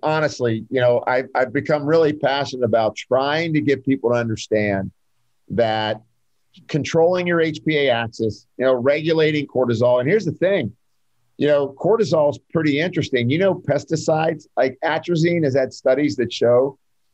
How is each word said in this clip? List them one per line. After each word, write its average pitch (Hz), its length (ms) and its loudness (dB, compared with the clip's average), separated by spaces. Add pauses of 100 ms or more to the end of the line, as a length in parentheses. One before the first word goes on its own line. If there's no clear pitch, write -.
honestly, 131 680 -2
you 131 100 -2
know, 123 280 2
I've, 127 260 0
I've 123 180 0
become 143 340 -2
really 156 280 2
passionate 135 500 -2
about 113 320 0
trying 147 580 -2
to 147 80 0
get 135 220 0
people 131 280 0
to 120 40 2
understand 104 760 -2 (580)
that 110 540 -2 (640)
controlling 165 580 0
your 170 160 2
H 156 240 -2
P 156 120 0
A 139 120 2
axis, 113 560 -4 (120)
you 123 80 -2
know, 131 100 4
regulating 151 720 0
cortisol. 123 520 2
And 123 80 -2
here's 196 180 0
the 151 80 -4
thing, 170 420 -2 (640)
you 139 100 0
know, 143 220 2 (100)
cortisol 170 500 2
is 117 100 -6 (120)
pretty 151 280 0
interesting. 135 500 -2
You 156 100 0
know, 190 160 2
pesticides 156 880 -2 (100)
like 131 280 0
atrazine 165 600 0
has 131 120 0
had 131 180 0
studies 135 440 0
that 117 140 -2
show 131 460 2 (360)